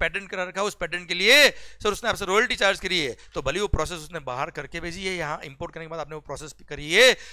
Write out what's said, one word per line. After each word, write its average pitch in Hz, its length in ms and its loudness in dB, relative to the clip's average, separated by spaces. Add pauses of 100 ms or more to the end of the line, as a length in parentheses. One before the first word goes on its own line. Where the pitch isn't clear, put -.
पेटेंट 180 300 -2
करा 185 140 -4
रखा, 185 180 -4
उस 208 180 -2
पेटेंट 175 280 -6
के 175 60 -4
लिए 240 360 8
सर - 420 -4
उसने 220 180 -2
आपसे 185 140 -4
रॉयल्टी 226 320 2
चार्ज 196 240 2
करी 180 200 -2
है, 127 160 -4 (180)
तो 160 80 -4
भले 147 180 -2
वो 208 80 0
प्रोसेस 156 300 -2
उसने 151 200 -12 (100)
बाहर 135 220 -6
करके 151 300 -10
भेजी 175 260 -8
है, 185 100 -4
यहाँ 160 280 -6
इंपोर्ट 147 300 -12
करने 165 120 -14
के 156 40 -18
बाद 165 100 -8
आपने 151 140 -10
वो 156 80 -12
प्रोसेस 139 320 -12 (140)
करी 147 240 -6
है, 233 240 8 (160)